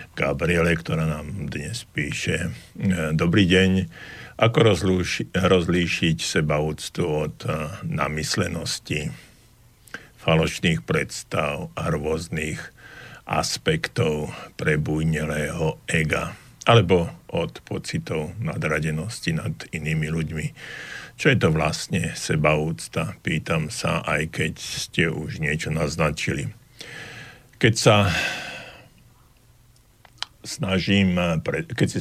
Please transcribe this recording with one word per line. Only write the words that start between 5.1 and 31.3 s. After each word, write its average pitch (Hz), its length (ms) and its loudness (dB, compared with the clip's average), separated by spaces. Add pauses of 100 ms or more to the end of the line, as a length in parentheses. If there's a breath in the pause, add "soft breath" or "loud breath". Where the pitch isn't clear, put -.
rozlíšiť 87 880 4
sebaúctu 76 880 -2
od, 76 280 -2 (120)
e, 78 260 -4 (140)
namyslenosti, 78 1200 -2 (1120 loud breath)
falošných 80 640 2
predstav 78 920 -2
a 85 160 -6
rôznych 80 680 -2 (640 loud breath)
aspektov 78 1120 -2 (240 loud breath)
prebujnelého 78 1300 0
ega, - 480 0 (320 loud breath)
alebo 90 400 6 (240)
od 82 320 -4
pocitov - 800 -6
nadradenosti 78 880 -2
nad 80 240 -4 (160)
inými 78 400 -2
ľuďmi? 80 340 -4 (720 loud breath)
Čo - 160 4
je 110 80 4
to 92 80 4
vlastne 80 640 0
sebaúcta?“ 78 1120 -2
Pýtam 80 480 -2
sa, 82 320 -2
aj 78 240 -2
keď 78 320 -2
ste - 480 -2
už 78 320 -6
niečo 78 320 -2
naznačili. 78 800 -2 (1040 loud breath)
Keď 113 160 6
sa 104 400 6 (2250 loud breath)
snažím, 95 720 2 (240)